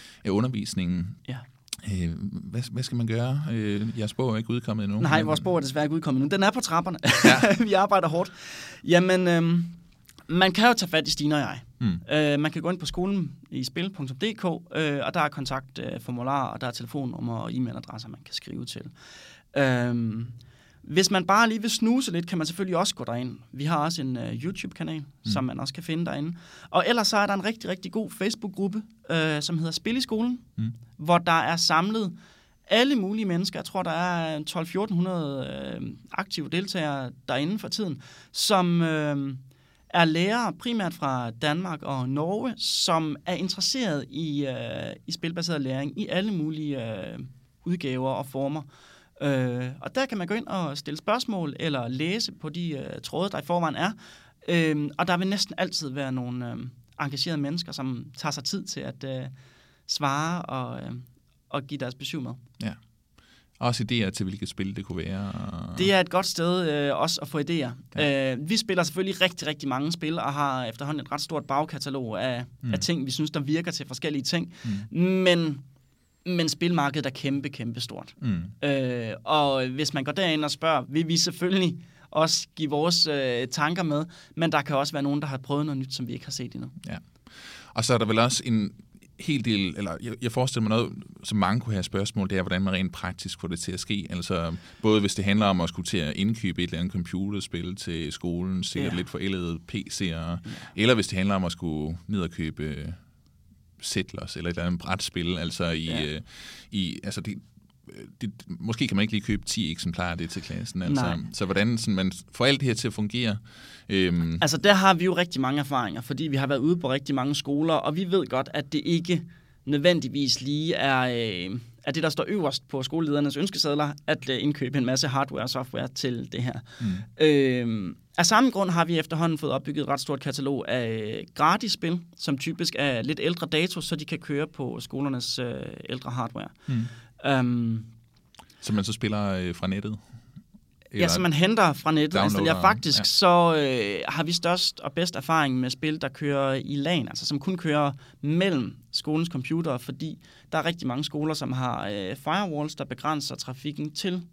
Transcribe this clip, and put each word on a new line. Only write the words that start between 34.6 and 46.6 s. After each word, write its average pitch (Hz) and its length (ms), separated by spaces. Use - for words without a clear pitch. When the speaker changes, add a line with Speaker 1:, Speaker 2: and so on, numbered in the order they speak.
Speaker 2:
fjorten 196 300
hundrede, 160 500
øh, 135 80
aktive - 360
deltagere 151 640
derinde 151 300
for - 100
tiden, 180 340
som, 175 500
øh, 147 520
er 170 140
lærere 185 480
primært 220 420
fra 127 360
Danmark 151 520
og 131 260
Norge, 190 480
som 160 600
er 180 80
interesseret 185 760
i, 147 360
øh, 120 460
i 165 60
spilbaseret 170 480
læring 131 400
i 214 60
alle 196 260
mulige, 147 720